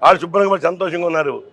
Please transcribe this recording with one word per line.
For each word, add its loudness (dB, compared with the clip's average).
వాళ్ళు 6
శుభ్రంగా 0
వాళ్ళు 0
సంతోషంగా -4
ఉన్నారు. -2